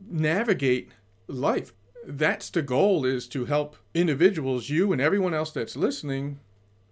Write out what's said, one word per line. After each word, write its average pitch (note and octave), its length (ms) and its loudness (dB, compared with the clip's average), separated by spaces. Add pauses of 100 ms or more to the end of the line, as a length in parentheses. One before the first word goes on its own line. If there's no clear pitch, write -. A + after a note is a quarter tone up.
navigate D#3 800 0 (380)
life. C#3+ 460 -2 (340)
That's D3+ 420 -2
the E3+ 140 0
goal, D3 420 2
is B2+ 220 0
to B2 180 -4
help C#3+ 300 -2 (180)
individuals, D3 760 2
you F3 220 2
and C3 100 2
everyone F3+ 340 2
else D#3 160 -2
that's A#2 240 -6
listening, C#3+ 640 -4 (520)